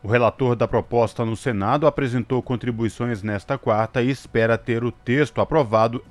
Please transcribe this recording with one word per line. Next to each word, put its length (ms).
O 40
relator 480
da 100
proposta 580
no 120
Senado 500
apresentou 560
contribuições 800
nesta 340
quarta 460
e 80
espera 480
ter 240
o 80
texto 500
aprovado 720